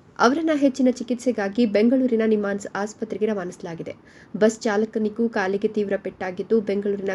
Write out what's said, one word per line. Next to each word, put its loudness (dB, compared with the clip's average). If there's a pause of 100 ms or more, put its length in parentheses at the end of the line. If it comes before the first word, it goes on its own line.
(200)
ಅವರನ್ನ 4
ಹೆಚ್ಚಿನ 2
ಚಿಕಿತ್ಸೆಗಾಗಿ -2
ಬೆಂಗಳೂರಿನ 4
ನಿಮ್ಹಾನ್ಸ್ 0
ಆಸ್ಪತ್ರೆಗೆ -6
ರವಾನಿಸಲಾಗಿದೆ. -6 (420)
ಬಸ್ 4
ಚಾಲಕನಿಗೂ 0
ಕಾಲಿಗೆ -2
ತೀವ್ರ -2
ಪೆಟ್ಟಾಗಿದ್ದು -2
ಬೆಂಗಳೂರಿನ -4